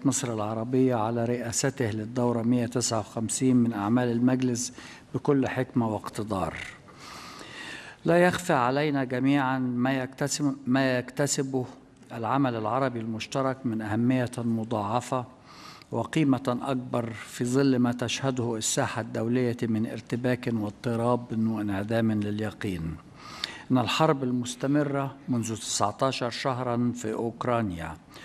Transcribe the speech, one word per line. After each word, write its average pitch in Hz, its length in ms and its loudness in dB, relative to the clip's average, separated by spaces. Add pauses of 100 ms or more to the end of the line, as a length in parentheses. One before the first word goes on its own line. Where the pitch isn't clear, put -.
مصر 127 300 0
العربية 120 600 2
على 117 300 0
رئاسته 120 680 0
للدورة 117 520 0
مية 120 240 2
تسعة 117 320 0
وخمسين 117 580 2
من 117 160 4
أعمال 113 360 2
المجلس 123 640 2 (420)
بكل 131 340 2
حكمة 123 400 0
واقتدار. 101 680 -4 (1500)
لا 165 120 6
يخفى 175 360 4
علينا 139 520 2
جميعًا 131 540 2
ما 127 480 0
يكتسب-، 139 500 -2 (100)
ما 127 320 4
يكتسبه 131 680 -2 (460)
العمل 123 420 0
العربي 120 460 0
المشترك 127 680 -4
من 110 160 -2
أهمية 120 560 2
مضاعفة 117 840 -2 (680)
وقيمة 123 720 0
أكبر 123 500 -2
في - 320 -8
ظل 131 340 4
ما 120 140 4
تشهده 120 640 -2
الساحة 113 440 -2
الدولية 120 640 0
من 113 240 0
ارتباك 123 680 -2
واضطراب 117 960 0
وانعدام 110 640 0
لليقين. 104 840 -2 (720)
إن 127 80 6
الحرب 139 440 2
المستمرة 139 920 0 (140)
منذ 113 280 0
تسعتاشر 120 760 0
شهرًا 120 640 0
في 110 160 -4
أوكرانيا 110 840 -2 (280)